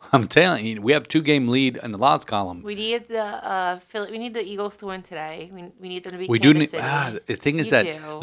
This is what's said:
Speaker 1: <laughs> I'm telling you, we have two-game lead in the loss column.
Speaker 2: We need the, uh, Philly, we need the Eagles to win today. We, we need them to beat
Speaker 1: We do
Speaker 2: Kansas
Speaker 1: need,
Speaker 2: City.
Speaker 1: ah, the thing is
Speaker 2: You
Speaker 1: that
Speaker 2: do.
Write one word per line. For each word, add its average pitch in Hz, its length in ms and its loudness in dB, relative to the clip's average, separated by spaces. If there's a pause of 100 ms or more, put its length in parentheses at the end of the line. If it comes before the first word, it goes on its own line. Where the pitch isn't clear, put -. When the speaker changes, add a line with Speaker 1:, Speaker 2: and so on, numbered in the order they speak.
Speaker 1:
<laughs> - 120 -4
I'm 120 160 6
telling 156 360 6
you, 110 160 -4
we 113 120 4
have 151 160 2
two-game 147 400 2
lead 127 340 2
in 120 80 -6
the 101 80 -6
loss 139 260 4
column. 90 380 -4
Speaker 2:
We 208 140 -8
need 226 320 -4
the, 226 120 -4
uh, 190 600 -4
Philly, 202 320 -8
we 220 60 -10
need 233 140 -8
the 226 100 -4
Eagles 202 360 -8
to 208 80 -14
win 190 160 -8
today. 165 500 -12
We, 180 120 -16 (140)
we 185 100 -14
need 180 160 -10
them 185 80 -12
to 180 60 -10
beat 185 120 -4
Speaker 1:
We 113 80 4
do 131 160 8
Speaker 2:
Kansas 151 180 2
Speaker 1:
need, 165 60 -6
Speaker 2:
City. 151 80 -6
Speaker 1:
ah, 139 260 -4 (140)
the 117 100 -6
thing 147 220 -2
is 156 80 -2
Speaker 2:
You - 60 -6
Speaker 1:
that 120 120 6
Speaker 2:
do. 156 380 -8